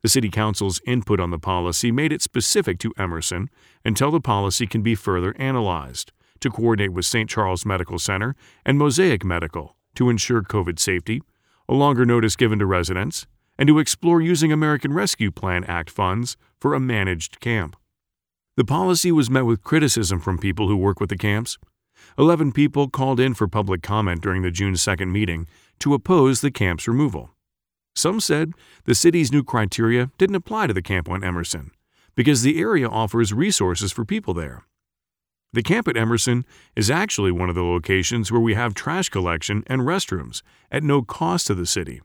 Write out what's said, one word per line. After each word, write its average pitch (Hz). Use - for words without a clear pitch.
The -
City 110
Council's 104
input 117
on 87
the 82
policy 90
made 143
it 151
specific 120
to 113
Emerson 90
until 131
the 160
policy 101
can 113
be 113
further 92
analyzed, 98
to -
coordinate 107
with 87
Saint 113
Charles 92
Medical 90
Center 104
and 135
Mosaic 147
Medical 85
to 123
ensure 120
covid 90
safety, 101
a 120
longer 135
notice 117
given 107
to 101
residents, 92
and 135
to 151
explore 170
using 165
American 151
Rescue 151
Plan 90
Act 87
funds 104
for 147
a 139
managed 98
camp. 110
The -
policy 175
was 151
met 131
with 117
criticism 113
from 90
people 95
who 104
work 95
with 101
the 104
camps. 107
Eleven 156
people 143
called 131
in 131
for 104
public 95
comment 101
during 92
the 90
June 95
second 92
meeting 90
to 139
oppose 135
the 139
camp's 90
removal. 117
Some 196
said 160
the 127
city's 165
new 143
criteria 117
didn't 196
apply 214
to 113
the 92
camp 87
on 92
Emerson 85
because 131
the 151
area 175
offers 110
resources 101
for 117
people 202
there. 76
"The 113
camp 220
at 123
Emerson 117
is 110
actually 147
one 90
of 87
the 87
locations 95
where 117
we 113
have 113
trash 170
collection 90
and 131
restrooms 98
at 147
no 143
cost 165
to 104
the 87
city. 85